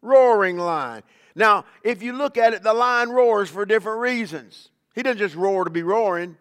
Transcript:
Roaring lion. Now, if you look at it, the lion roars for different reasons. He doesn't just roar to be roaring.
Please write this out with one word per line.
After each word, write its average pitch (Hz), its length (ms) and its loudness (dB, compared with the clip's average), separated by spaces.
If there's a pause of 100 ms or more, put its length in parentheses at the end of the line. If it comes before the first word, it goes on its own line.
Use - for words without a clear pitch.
Roaring 226 540 4
lion. 151 480 -6 (300)
Now, 208 300 2 (200)
if 214 180 -4
you 240 120 -8
look 277 220 -4
at 226 180 2
it, 190 80 -10
the 220 120 2
lion 240 360 0
roars 226 400 2
for 190 140 -6
different 220 360 -2
reasons. 190 680 -8 (240)
He 233 80 -8
doesn't 247 160 -2
just 185 180 -4
roar 190 280 0
to 170 60 -6
be 170 140 -4
roaring. 180 560 -2